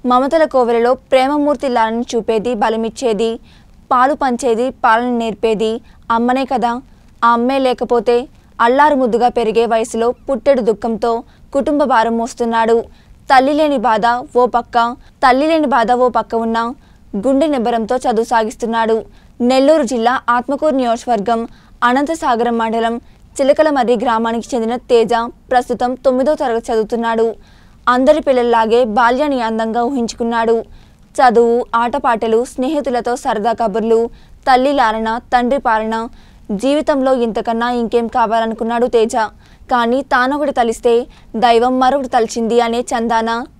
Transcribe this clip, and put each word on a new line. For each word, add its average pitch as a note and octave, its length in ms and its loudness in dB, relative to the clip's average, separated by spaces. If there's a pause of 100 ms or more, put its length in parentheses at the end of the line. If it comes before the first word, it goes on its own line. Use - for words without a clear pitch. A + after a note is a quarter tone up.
మమతల C4+ 340 2 (100)
కోవెలలో A#3+ 380 2 (200)
ప్రేమమూర్తి C#4+ 640 0
లాలని A3+ 360 0
చూపేది, A3+ 400 -2 (100)
బలమిచ్చేది, A3+ 680 -2 (640)
పాలు C4 300 4
పంచేది, B3 460 -2 (160)
పాలన A#3+ 280 2 (100)
నేర్పేది A3 500 -2 (440)
అమ్మనే B3+ 380 0
కదా. A#3+ 200 -2 (500)
ఆ A#3 140 4
అమ్మే B3+ 200 0 (100)
లేకపోతే A#3+ 480 0 (500)
అల్లారు C#4+ 360 4
ముద్దుగా A#3 360 2
పెరిగే A3+ 360 0
వయసులో A3+ 340 -2 (180)
పుట్టెడు A#3+ 440 0
దుఃఖంతో A3+ 420 -2 (440)
కుటుంబ D4 280 0 (100)
భారం A3+ 280 2
మోస్తున్నాడు. A3+ 560 0 (540)
తల్లి C4+ 280 4
లేని C#4+ 280 2
బాధ A3 180 2 (360)
ఓ - 20 6 (120)
పక్క, A#3+ 220 -2 (460)
తల్లి C4 280 4
లేని D#4 240 2
బాధ A#3 160 2 (140)
ఓ - 20 2 (100)
పక్క A3 180 -4 (100)
ఉన్నా A3+ 180 -2 (640)
గుండె C#4 280 2
నిబ్బరంతో A#3 500 -2
చదువు A#3 300 0
సాగిస్తున్నాడు. A3+ 640 -2 (520)
నెల్లూరు C#4 420 4
జిల్లా A#3+ 220 0 (160)
ఆత్మకూరు B3 520 0
నియోజకవర్గం A#3 600 -2 (460)
అనంతసాగరం B3+ 760 0
మండలం A3+ 340 -2 (420)
చిలకలమర్రి C#4 640 2
గ్రామానికి A3+ 500 -2
చెందిన A#3 220 -2 (160)
తేజ A3+ 240 4 (380)
ప్రస్తుతం B3 400 0 (140)
తొమ్మిదో C4 360 2
తరగతి A#3 280 -2
చదువుతున్నాడు. A3+ 560 -2 (600)
అందరి C4 400 4
పిల్లల్లాగే A#3 540 2 (160)
బాల్యాన్ని B3+ 500 2
అందంగా A3+ 420 -2
ఊహించుకున్నాడు. A#3 680 -2 (580)
చదువు, A#3 400 4 (260)
ఆటపాటలు, A#3 580 0 (120)
స్నేహితులతో B3+ 600 -4 (100)
సరదా A3+ 380 -2
కబుర్లు, A3+ 380 0 (480)
తల్లి C4 320 4
లాలన, A3 300 0 (240)
తండ్రి B3 340 0
పాలన, A3 280 -2 (680)
జీవితంలో C#4 480 0 (140)
ఇంతకన్నా A3+ 460 -4 (100)
ఇంకేం A#3 260 -2 (100)
కావాలనుకున్నాడు A3+ 800 -2
తేజ. A3+ 200 2 (560)
కానీ A#3 280 0 (140)
తానొకటి C#4 460 0
తలిస్తే A#3 360 0 (480)
దైవం A#3+ 380 4
మరొకటి C4 340 0
తలిచింది A3+ 420 0 (100)
అనే A#3 140 -4 (100)
చందాన A3+ 400 -2 (280)